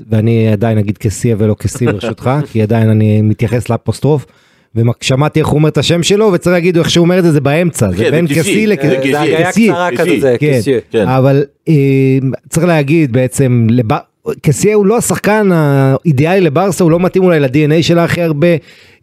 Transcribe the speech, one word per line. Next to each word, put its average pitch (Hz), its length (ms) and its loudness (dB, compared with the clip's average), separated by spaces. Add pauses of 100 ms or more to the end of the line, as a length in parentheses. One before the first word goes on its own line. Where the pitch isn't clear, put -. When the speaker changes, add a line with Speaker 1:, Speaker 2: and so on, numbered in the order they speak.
Speaker 1:
ואני 110 380 0
עדיין 110 300 0
אגיד 104 200 -2
כסי - 400 -2
ולא 107 220 0
כסי - 260 -4
ברשותך, 110 440 -4 (100)
Speaker 2:
<laughs> 151 120 -6
Speaker 1:
כי 113 100 -2
עדיין 110 280 0
אני 107 320 2
מתייחס 107 480 -2
לאפוסטרוף, 131 560 -2 (500)
ושמעתי 131 640 -2
איך 147 80 0
הוא 139 100 0
אומר 156 120 2
את 151 80 -2
השם 170 260 0
שלו, 208 300 0
וצריך 175 200 0
להגיד 175 240 0
איך 156 120 0
שהוא 170 140 2
אומר 180 160 2
את 180 40 0
זה, 170 80 2
זה 147 100 2
באמצע, 143 500 -2
זה 90 120 -2
Speaker 2:
כן, 147 80 0
Speaker 1:
בין 165 160 0
Speaker 2:
זה 139 60 -2
כסי, 160 80 0
Speaker 1:
כסי 208 260 0
לכ-, - 140 0
Speaker 2:
זה 147 80 0
Speaker 3:
זה - 80 0
Speaker 2:
כסי. 135 180 -2
Speaker 3:
הגייה 160 360 0
Speaker 1:
כסי. 208 160 2
Speaker 3:
קצרה 175 240 0
כזה, 170 120 -2
Speaker 2:
כסי. 160 180 0
Speaker 3:
זה 127 180 2
Speaker 1:
כן. 143 200 0
Speaker 3:
כסי. 123 120 -2 (200)
Speaker 2:
כן. 107 160 0
Speaker 1:
אבל, 135 360 2 (260)
אה, 165 40 2 (760)
צריך 165 160 -2
להגיד 156 460 0
בעצם, 123 580 0
לב-, 120 240 0 (500)
כסי 180 300 0
הוא 208 120 2
לא 220 120 2
השחקן 202 560 0
האידיאלי 143 880 2
לברסה, 175 420 0
הוא 160 80 2
לא 175 80 2
מתאים 185 240 0
אולי 175 160 2
ל-D 143 300 0
N 156 100 2
A 165 40 2
שלה 170 200 2
הכי 160 180 -2
הרבה. 160 260 0 (560)